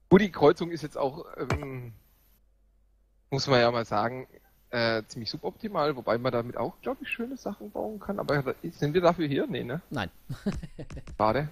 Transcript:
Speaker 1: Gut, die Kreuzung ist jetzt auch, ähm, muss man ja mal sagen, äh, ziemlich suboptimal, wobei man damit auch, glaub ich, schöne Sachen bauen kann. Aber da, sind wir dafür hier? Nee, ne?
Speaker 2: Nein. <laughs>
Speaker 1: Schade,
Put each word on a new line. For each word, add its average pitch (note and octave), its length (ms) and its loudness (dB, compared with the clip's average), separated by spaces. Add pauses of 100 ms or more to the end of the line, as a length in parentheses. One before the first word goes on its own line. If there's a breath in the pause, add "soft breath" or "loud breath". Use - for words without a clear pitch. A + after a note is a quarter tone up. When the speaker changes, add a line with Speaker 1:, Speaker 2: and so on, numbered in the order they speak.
Speaker 1:
Gut, G3 140 10
die G3 100 0
Kreuzung E3+ 380 4
ist D#3+ 120 -8
jetzt D3+ 140 -10
auch, C#3 300 -4 (100)
ähm, C3 560 -6 (1400)
muss C3+ 160 -2
man C3 140 6
ja A#2+ 100 6
mal A#2+ 140 0
sagen, A#2 420 -2 (440)
äh, A2+ 380 2
ziemlich A#2 220 -10
suboptimal, D#3 640 -4
wobei A2+ 200 0
man B2 160 0
damit A#2+ 240 -2
auch, B2+ 240 -6
glaub C4 220 -6
ich, - 80 -10
schöne B3 260 -6
Sachen G#3 340 -10
bauen G#3+ 300 -6
kann. G3+ 180 -6
Aber C#3+ 240 0
da, C3 120 -2 (160)
sind D3 240 -2
wir F#3 80 4
dafür E3+ 240 4
hier? C#3 200 0
Nee, B2 180 -4
ne? B2+ 260 -6
Speaker 2:
Nein. G2+ 200 -4 (180)
<laughs> - 880 -8
Speaker 1:
Schade, A#2 340 2